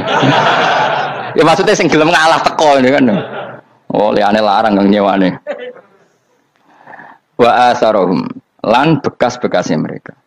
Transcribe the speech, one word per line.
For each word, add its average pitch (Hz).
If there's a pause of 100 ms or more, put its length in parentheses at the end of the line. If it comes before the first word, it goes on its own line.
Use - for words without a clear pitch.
(1400)
Ya 156
maksudnya 175
sing 196
gelem 156
ngalah 160
teko 139
ini 127
kan. 139 (880)
Oh, 104
liyane 104
larang 104
kang 98
nyewane. 101 (2000)
Wa 120
asarahum, 107 (400)
lan 139
bekas-bekasnya 92
mereka. - (100)